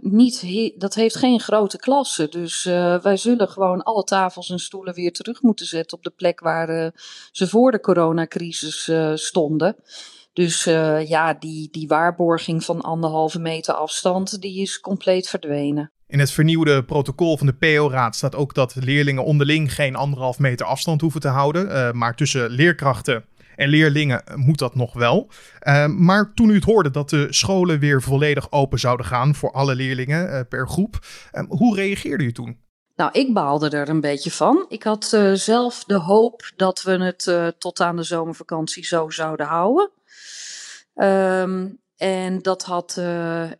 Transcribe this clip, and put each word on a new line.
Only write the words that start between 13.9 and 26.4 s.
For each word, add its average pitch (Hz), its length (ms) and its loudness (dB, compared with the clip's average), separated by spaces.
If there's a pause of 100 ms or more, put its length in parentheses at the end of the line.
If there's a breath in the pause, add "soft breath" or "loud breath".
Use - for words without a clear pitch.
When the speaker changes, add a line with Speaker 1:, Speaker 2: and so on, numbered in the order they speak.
Speaker 1:
die 190 200 -8
is - 180 -6
compleet 185 480 -2
verdwenen. 147 640 -4 (160)
Speaker 2:
In 143 120 0
het 139 120 2
vernieuwde 156 520 4
protocol 151 540 0
van 143 100 2
de 151 280 2
P 147 40 4
O-raad 127 360 0
staat 131 200 -4
ook - 180 -4
dat 131 220 0
leerlingen 135 480 0
onderling 147 500 2
geen 135 220 0
anderhalf 131 440 -2
meter 123 260 0
afstand 147 360 -2
hoeven 160 200 -2
te 147 60 -2
houden, 143 440 0
eh, 123 200 0
maar 117 240 -2
tussen 131 340 0
leerkrachten 139 760 0 (300 soft breath)
en 139 140 0
leerlingen 151 540 4 (120)
moet 143 220 2
dat 127 180 -2
nog 123 180 -2
wel. 123 360 2 (300 loud breath)
Eh, 143 260 2
maar 185 480 4
toen 226 160 4